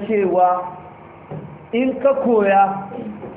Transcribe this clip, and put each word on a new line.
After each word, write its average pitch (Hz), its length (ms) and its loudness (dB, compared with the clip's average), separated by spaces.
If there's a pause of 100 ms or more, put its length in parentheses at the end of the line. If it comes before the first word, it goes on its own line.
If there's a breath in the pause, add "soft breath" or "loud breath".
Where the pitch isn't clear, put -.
(100)
cewa 180 640 2 (960)
in 254 320 0
ka 269 120 4 (120)
koya, 196 640 4 (460)